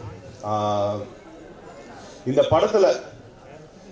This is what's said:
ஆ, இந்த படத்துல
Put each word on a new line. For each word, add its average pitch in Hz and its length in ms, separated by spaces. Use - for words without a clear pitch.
ஆ, 104 460
இந்த 135 160
படத்துல 180 580